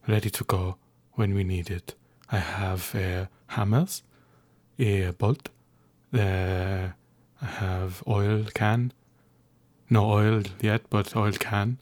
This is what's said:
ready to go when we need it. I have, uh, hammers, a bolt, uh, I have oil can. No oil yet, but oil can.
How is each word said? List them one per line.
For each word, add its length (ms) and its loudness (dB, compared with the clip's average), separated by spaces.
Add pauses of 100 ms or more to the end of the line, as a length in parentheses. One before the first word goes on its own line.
ready 240 2
to 140 -6
go 320 0 (360)
when 220 0
we 100 0
need 260 -4
it. 240 -8 (360)
I 80 0
have, 560 -4
uh, 320 -2 (220)
hammers, 540 0 (760)
a 320 2
bolt, 400 -2 (640)
uh, 760 0 (540)
I 40 -8
have 600 -4
oil 380 2 (100)
can. 380 2 (960)
No 220 6
oil 320 4 (180)
yet, 300 0
but 260 -2
oil 160 2
can. 500 -2